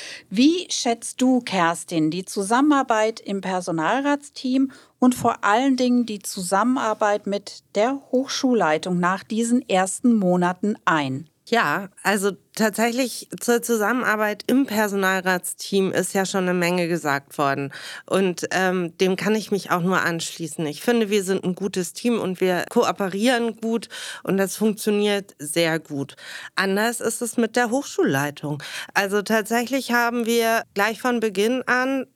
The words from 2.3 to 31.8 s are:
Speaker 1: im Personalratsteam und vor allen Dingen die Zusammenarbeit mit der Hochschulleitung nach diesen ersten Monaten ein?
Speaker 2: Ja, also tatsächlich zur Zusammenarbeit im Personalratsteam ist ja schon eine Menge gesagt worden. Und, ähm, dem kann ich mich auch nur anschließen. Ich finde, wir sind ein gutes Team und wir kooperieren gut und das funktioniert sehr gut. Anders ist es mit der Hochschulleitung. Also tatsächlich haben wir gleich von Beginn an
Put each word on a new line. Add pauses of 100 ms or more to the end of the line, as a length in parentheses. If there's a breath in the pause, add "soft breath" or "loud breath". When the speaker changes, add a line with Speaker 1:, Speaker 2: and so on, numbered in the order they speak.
Speaker 1:
im
Personalratsteam (280 loud breath)
und
vor
allen
Dingen
die
Zusammenarbeit
mit (100)
der
Hochschulleitung
nach
diesen
ersten
Monaten (100)
ein? (180)
Speaker 2:
Ja, (140)
also (200)
tatsächlich (120)
zur
Zusammenarbeit
im
Personalratsteam
ist
ja
schon
eine
Menge
gesagt
worden. (320 loud breath)
Und,
ähm,
dem
kann
ich
mich
auch
nur
anschließen.
Ich
finde,
wir
sind
ein
gutes
Team
und
wir
kooperieren
gut (320 loud breath)
und
das
funktioniert
sehr
gut. (380 loud breath)
Anders
ist
es
mit
der
Hochschulleitung. (320 loud breath)
Also
tatsächlich
haben
wir (140)
gleich
von
Beginn
an (100)